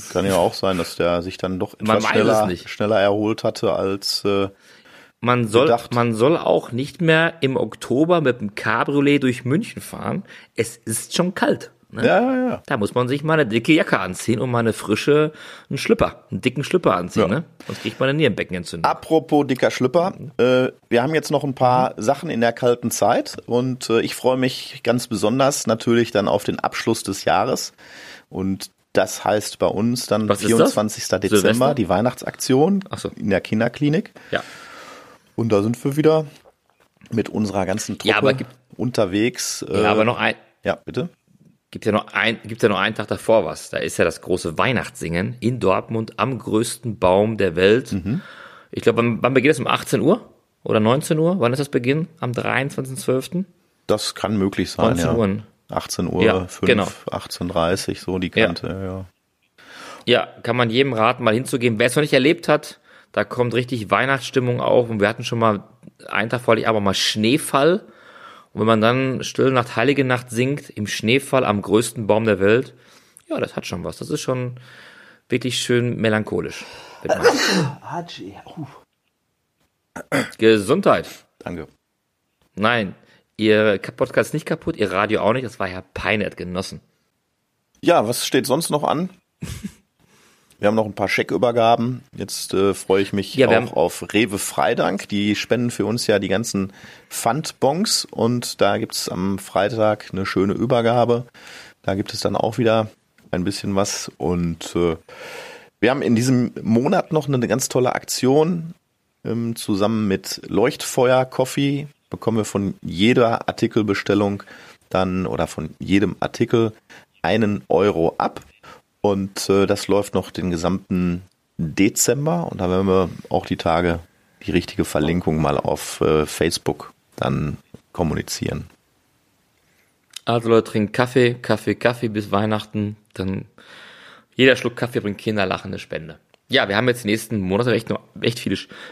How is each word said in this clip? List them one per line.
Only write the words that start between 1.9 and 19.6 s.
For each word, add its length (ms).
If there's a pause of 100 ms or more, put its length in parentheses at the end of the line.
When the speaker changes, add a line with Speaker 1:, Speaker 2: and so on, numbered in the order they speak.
Speaker 1:
etwas 60
Speaker 2:
weiß 0
es 180
Speaker 1:
schneller, 240
Speaker 2:
nicht. 220
Speaker 1:
schneller 320
erholt 440
hatte 300
als, 500
äh, 240 (720)
Speaker 2:
Man 260
soll, 200
Speaker 1:
gedacht. 280
Speaker 2:
man 200
soll 220
auch 360
nicht 280
mehr 420
im 140
Oktober 680
mit 180
dem 140
Cabriolet 680
durch 220
München 380
fahren. 420 (320)
Es 220
ist 360
schon 200
kalt, 360 (200)
ne? 160
Speaker 1:
Ja, 160
ja, 260
ja. 160
Speaker 2:
Da 140
muss 160
man 140
sich 140
mal 120
eine 100
dicke 300
Jacke 260
anziehen 400
und 100
mal 100
eine 120
frische, 600 (360)
einen 80
Schlüpper, 540
einen 100
dicken 240
Schlüpper 320
anziehen, 280
Speaker 1:
Ja. 40
Speaker 2:
ne? 160 (220)
Sonst 160
kriegt 180
man 80
eine 80
Nierenbeckenentzündung. 760
Speaker 1:
Apropos 560
dicker 240